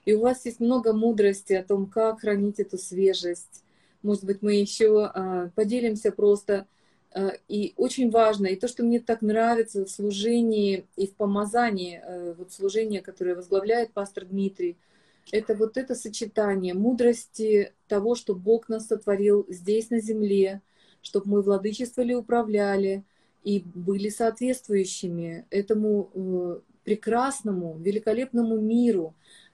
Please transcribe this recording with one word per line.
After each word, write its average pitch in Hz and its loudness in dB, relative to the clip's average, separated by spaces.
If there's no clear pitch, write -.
И 214 4
у 214 2
вас 247 0
есть 226 -8
много 233 2
мудрости 208 2
о 185 2
том, 196 0
как 220 0
хранить 202 0
эту 190 -4
свежесть. 185 -2
Может 202 -2
быть, 196 -4
мы 208 2
ещё, 208 4
а, 185 -4
поделимся 214 0
просто. 202 2
А, 190 -2
и 208 -4
очень 247 0
важно, 214 4
и 190 0
то, 247 -4
что 240 -4
мне 233 4
так 226 -2
нравится 220 0
в 196 -10
служении 208 0
и 196 -2
в - -12
помазании, 202 -2
э, 175 -10
вот 180 -16
служение, 196 -2
которое 180 -6
возглавляет 196 0
пастор 196 -8
Дмитрий, 190 -4
это 220 0
вот 220 -2
это 262 -4
сочетание 208 -4
мудрости 220 2
того, 214 2
что 214 -4
Бог 214 0
нас 220 -6
сотворил 202 2
здесь, 202 -2
на 233 2
земле, 196 0
чтоб 196 -4
мы 202 4
владычествовали, 214 0
управляли 202 0
и 202 0
были 196 -2
соответствующими 196 -2
этому, 208 0
э, 180 -4
прекрасному, 208 -2
великолепному 220 -2
миру. 214 2